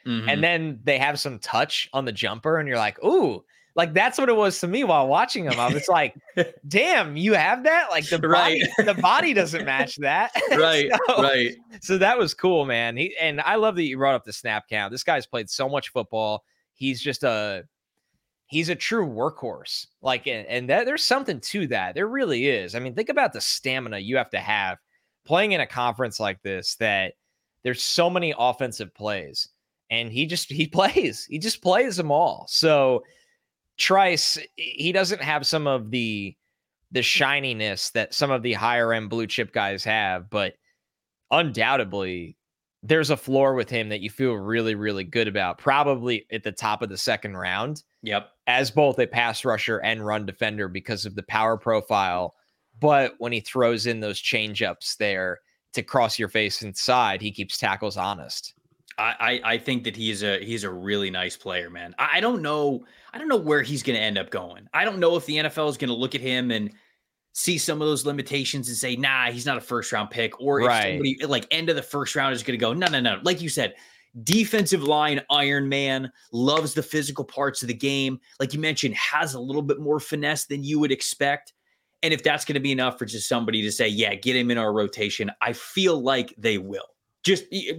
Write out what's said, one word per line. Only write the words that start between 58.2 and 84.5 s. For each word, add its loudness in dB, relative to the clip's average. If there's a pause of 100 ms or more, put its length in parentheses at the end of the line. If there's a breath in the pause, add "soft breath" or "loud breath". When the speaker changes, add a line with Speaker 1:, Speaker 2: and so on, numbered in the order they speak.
Speaker 1:
I, 0
I, 0
I 0
think -4
that -6
he -4
is -6
a, 0
he's -6
a -6
really -2
nice -4
player, -6
man. -14
I, 2
I 2
don't 0
know, -2 (280 loud breath)
I -14
don't -6
know 4
where 2
he's -4
gonna 0
end 0
up -4
going. -10
I 2
don't -2
know 4
if -6
the -2
N 0
F -6
L 0
is -2
gonna -2
look -2
at -6
him -2
and -2 (600 soft breath)
see -2
some -2
of 2
those 0
limitations -4
and -6
say, -2
"Nah, 0
he's -6
not 0
a -6
first -4
round -2
pick," -2
or 2
if 6
Speaker 2:
Right. 4
Speaker 1:
somebody, -2
like, -2
end 0
of 2
the -4
first -6
round 2
is -4
gonna -2
go, 0
"No, 0
no, 2
no." 0
Like 0
you -6
said, -2 (480 loud breath)
defensive 2
line 2
Iron 2
Man, 0 (220 soft breath)
loves 2
the -2
physical -4
parts -4
of -6
the -6
game. -2 (220 soft breath)
Like -2
you -4
mentioned, -2
has -2
a -10
little -4
bit 0
more 0
finesse -4
than -6
you 0
would 2
expect. -2 (500)
And 2
if -2
that's 2
gonna 0
be 0
enough 0
for -6
just -6
somebody 0
to 0
say, 0
"Yeah, 0
get 0
him 2